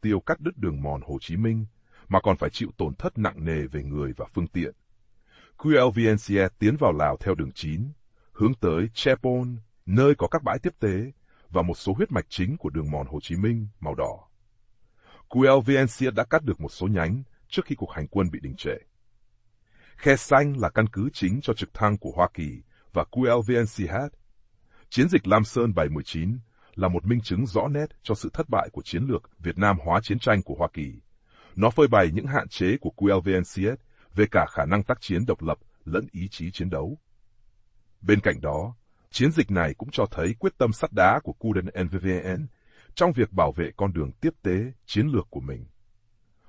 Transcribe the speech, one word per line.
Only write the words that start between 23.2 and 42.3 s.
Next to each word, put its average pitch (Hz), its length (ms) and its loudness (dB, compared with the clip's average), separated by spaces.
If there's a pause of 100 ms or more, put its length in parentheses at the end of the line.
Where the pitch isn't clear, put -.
L - 80 0
V 120 40 -2
N 120 160 4
C 98 240 -6
H. 95 60 -4 (920)
Chiến 143 200 2
dịch 170 180 2
Lam 104 180 4
Sơn 117 300 0
bảy 85 140 2
mười 76 160 -6
chín 92 340 -4 (360)
là 92 140 -2
một 87 180 -2
minh 117 140 2
chứng 110 260 -2
rõ 110 220 -2
nét 147 180 -2 (160)
cho 107 120 -2
sự - 180 -8
thất - 160 -4
bại - 240 0
của - 120 -12
chiến 90 200 -4
lược 127 340 -4
Việt 82 200 -6
Nam 101 260 4
hóa 82 180 2
chiến - 160 -2
tranh 104 240 2
của - 120 -6
Hoa - 180 -2
Kỳ. 65 280 -10 (560)
Nó 110 140 4
phơi 143 180 4
bày 98 240 6
những 82 140 -4
hạn - 220 -2
chế 95 320 0
của - 160 -4
Q 98 220 4
L - 20 0
V 87 80 -4
N 92 140 2
C - 140 -8
H 104 240 -2 (340)
về 104 160 4
cả 95 200 2
khả 71 140 -2
năng 98 180 0
tác - 180 -2
chiến 92 260 -2
độc - 160 -2
lập 80 160 -2 (260)
lẫn 82 260 -2
ý 95 180 -8
chí 85 220 -10
chiến 92 200 -6
đấu. 92 280 -6 (1040)
Bên 104 200 4
cạnh - 200 -2
đó, 76 360 -6 (340)
chiến 139 200 2
dịch 156 200 0
này 82 240 0
cũng 120 160 -14
cho 107 200 0
thấy - 280 -2
quyết - 200 -2
tâm 117 140 2
sắt - 200 -4
đá 104 300 4
của - 100 -8
Cu 110 200 -4
Đen 92 120 0 (200)
N 82 40 -4
V 92 140 -4
V 95 40 -2 (320)